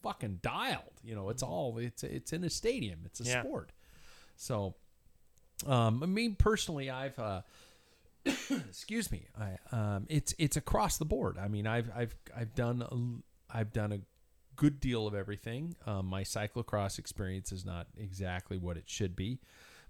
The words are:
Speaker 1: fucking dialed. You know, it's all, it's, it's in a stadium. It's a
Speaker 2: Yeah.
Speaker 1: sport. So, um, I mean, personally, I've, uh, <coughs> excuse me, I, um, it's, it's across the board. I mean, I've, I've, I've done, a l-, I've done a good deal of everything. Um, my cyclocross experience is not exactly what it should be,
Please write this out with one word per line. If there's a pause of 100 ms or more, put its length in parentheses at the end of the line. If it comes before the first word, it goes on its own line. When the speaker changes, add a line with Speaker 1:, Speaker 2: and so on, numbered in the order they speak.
Speaker 1:
fucking
dialed.
You
know,
it's
all,
it's,
it's
in
a
stadium.
It's
a
Speaker 2:
Yeah.
Speaker 1:
sport. (680)
So, (920)
um,
I
mean,
personally,
I've,
uh, (440)
<coughs>
excuse
me, (120)
I, (180)
um,
it's,
it's
across
the
board.
I
mean,
I've,
I've, (220)
I've
done,
a
l-, (260)
I've
done
a (560)
good
deal
of
everything. (100)
Um,
my
cyclocross
experience
is
not
exactly
what
it
should
be, (500)